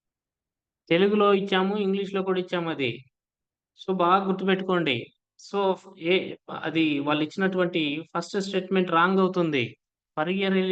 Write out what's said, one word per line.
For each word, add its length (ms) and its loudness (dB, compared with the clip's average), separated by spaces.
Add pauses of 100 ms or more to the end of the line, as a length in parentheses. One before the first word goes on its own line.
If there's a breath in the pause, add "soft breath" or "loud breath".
(920)
తెలుగులో 440 4
ఇచ్చాము, 440 2
ఇంగ్లీష్‌లో 440 -2
కూడా 180 0
ఇచ్చాము 300 -4
అది. 220 -2 (840)
So, 200 -10
బాగా 280 4
గుర్తుపెట్టుకోండి. 720 0 (440)
So, 200 -8 (500)
ఏ, 60 4 (480)
అది 220 0 (140)
వాళ్ళు 240 0
ఇచ్చినటువంటి 580 -2 (260)
ఫస్ట్ 320 -6
స్టేట్మెంట్ 580 -2
రాంగ్ 260 4
అవుతుంది. 400 0 (520)
Per 140 -2
year 220 0 (200)